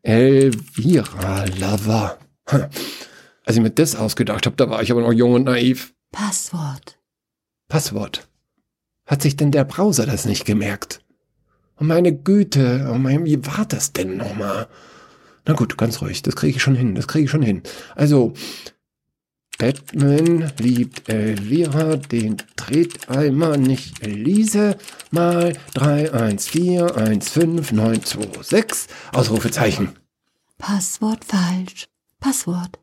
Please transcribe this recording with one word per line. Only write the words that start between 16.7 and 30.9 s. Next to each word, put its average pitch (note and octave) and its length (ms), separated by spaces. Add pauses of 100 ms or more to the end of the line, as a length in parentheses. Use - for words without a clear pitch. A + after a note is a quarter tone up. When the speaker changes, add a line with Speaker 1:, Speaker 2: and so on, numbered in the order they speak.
Speaker 1:
hin, A#2+ 200
das - 120
krieg D#3 180
ich C3+ 60
schon D3 100
hin. G#2 220 (320)
Also, C#3+ 380 (1200)
Batman C#3+ 1000
liebt A#2+ 500
Elvira, C3+ 840
den A2+ 420 (200)
Treteimer, D3+ 1000
nicht C3 460
Elise, G3+ 760 (320)
mal E3+ 440 (200)
drei D3 400
eins A2 340
vier F3 480
eins A2 340
fünf E3 420
neun A2+ 320
zwei - 240 (140)
sechs, - 440 (280)
Ausrufezeichen. A2 800 (680)
Speaker 2:
Passwort G#3+ 640